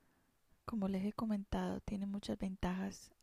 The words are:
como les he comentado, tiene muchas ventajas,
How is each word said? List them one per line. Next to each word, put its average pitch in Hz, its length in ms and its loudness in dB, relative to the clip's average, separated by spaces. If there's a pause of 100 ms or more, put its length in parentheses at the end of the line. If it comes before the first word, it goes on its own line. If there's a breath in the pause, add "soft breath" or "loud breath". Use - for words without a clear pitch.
(640 soft breath)
como 202 220 2
les 190 180 2
he 208 80 0
comentado, 196 680 0
tiene 202 240 -2
muchas 202 320 -2
ventajas, 190 720 -2 (120)